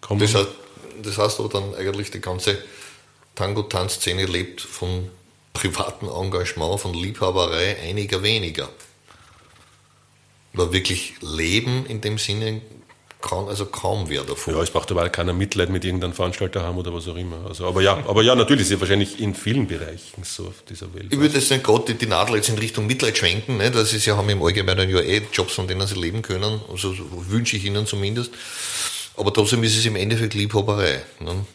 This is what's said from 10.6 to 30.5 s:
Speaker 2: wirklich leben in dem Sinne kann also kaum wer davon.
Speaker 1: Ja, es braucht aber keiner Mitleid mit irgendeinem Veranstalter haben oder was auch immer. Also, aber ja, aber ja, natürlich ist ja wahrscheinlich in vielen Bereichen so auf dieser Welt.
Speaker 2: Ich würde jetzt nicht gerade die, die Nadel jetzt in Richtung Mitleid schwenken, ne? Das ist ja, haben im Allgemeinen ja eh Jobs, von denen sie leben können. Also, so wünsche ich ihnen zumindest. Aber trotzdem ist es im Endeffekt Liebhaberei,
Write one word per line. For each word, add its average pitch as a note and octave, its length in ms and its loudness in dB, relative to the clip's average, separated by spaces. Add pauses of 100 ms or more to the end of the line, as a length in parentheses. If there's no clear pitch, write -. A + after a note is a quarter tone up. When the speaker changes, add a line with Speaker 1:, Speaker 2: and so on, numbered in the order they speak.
Speaker 2:
wirklich F#2 480 -2
leben G2+ 680 0
in A2 140 -6
dem G#2+ 160 -2
Sinne A2 420 -2 (600)
kann G2 260 -4
also G2+ 180 -4
kaum F#2+ 420 -4
wer C#2 140 -2
davon. C#2+ 320 -4
Speaker 1:
Ja, D#2+ 80 0
es E2 80 -2
braucht - 200 -2
aber F2 200 2
keiner F2 240 0
Mitleid F#2+ 340 0
mit F2+ 160 -2
irgendeinem F2+ 300 -2
Veranstalter F2+ 480 -2
haben F2 160 -4
oder F2 160 -6
was E2+ 120 -8
auch E2+ 100 -8
immer. F2 300 -8
Also, F2 200 -6
aber F#2 160 2
ja, G2 260 4
aber G#2 140 6
ja, B2 120 8
natürlich B2 280 6
ist F2+ 80 4
ja F#2+ 100 2
wahrscheinlich G2 400 2
in G2+ 140 0
vielen A2+ 320 0
Bereichen E2+ 580 -10
so - 220 -8
auf - 240 -14
dieser F2 240 -14
Welt. F#2 160 -12
Speaker 2:
Ich C#3 80 0
würde D3+ 160 4
jetzt C3 160 4
nicht C3 120 4
gerade G#2+ 300 6
die, A2+ 60 -2
die A#2+ 80 0
Nadel G#2+ 300 4
jetzt G#2 120 2
in A2 80 2
Richtung G#2+ 300 -2
Mitleid A#2+ 320 2
schwenken, G2+ 400 2
ne? A2 120 4
Das A2 220 4
ist G#2+ 140 2
ja, G#2 100 4
haben G#2 140 2
im G2 120 2
Allgemeinen F#2 460 4
ja F#2 120 4
eh G2+ 200 2 (140)
Jobs, - 180 0
von F#2 160 -2
denen F#2+ 180 -2
sie G2 100 -4
leben F2+ 260 -2
können. G#2+ 400 -2 (100)
Also, F#2+ 220 -4
so F#2+ 100 -8 (240)
wünsche A2+ 300 0
ich F#2+ 80 -4
ihnen G#2 200 0
zumindest. G#2 460 -2 (840)
Aber G2+ 160 0
trotzdem A2 300 4
ist G#2+ 120 4
es A2+ 80 2
im A2 120 2
Endeffekt G#2+ 360 0
Liebhaberei, G#2 680 2 (160)